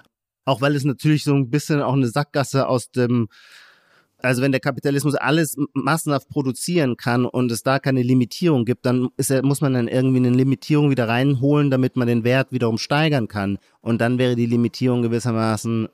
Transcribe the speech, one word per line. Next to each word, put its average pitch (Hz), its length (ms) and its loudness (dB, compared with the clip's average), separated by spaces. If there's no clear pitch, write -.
Auch 135 160 -2
weil 143 140 2
es 135 100 -2
natürlich 147 400 0
so 143 100 2
ein 135 160 0
bisschen 147 320 -2
auch 123 100 -2
eine 131 160 2
Sackgasse 139 580 -2
aus 123 240 -2
dem, 120 380 0
also 127 200 0
wenn 139 100 0
der 131 80 0
Kapitalismus 139 540 -2
alles 147 420 0
m-, 143 160 -4
massenhaft 139 560 -2
produzieren 135 720 -2
kann 123 260 0
und 123 260 -2
es 113 120 -6
da 135 160 0
keine 131 240 0
Limitierung 127 640 2
gibt, 120 180 -4
dann 127 320 0
ist 135 140 -2
er, 131 120 2
muss 139 200 0
man 139 100 2
dann 120 160 0
irgendwie 131 300 2
eine 127 100 2
Limitierung 135 640 2
wieder 123 180 0
reinholen, 139 640 2
damit 127 260 0
man 123 100 0
den 120 160 2
Wert 123 300 0
wiederum 117 240 0
steigern 143 520 0
kann. 98 280 -4
Und 117 220 0
dann 123 160 0
wäre 123 180 2
die 120 80 0
Limitierung 120 560 0
gewissermaßen 113 920 -2